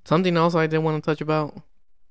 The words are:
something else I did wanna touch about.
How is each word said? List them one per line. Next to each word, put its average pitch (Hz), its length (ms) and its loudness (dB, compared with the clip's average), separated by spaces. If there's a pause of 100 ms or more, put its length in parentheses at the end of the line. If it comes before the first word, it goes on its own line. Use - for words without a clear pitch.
something 175 320 2
else 170 180 2
I 160 120 2
did 156 120 -2
wanna 156 220 -2
touch 151 200 -2
about. 151 340 -2 (560)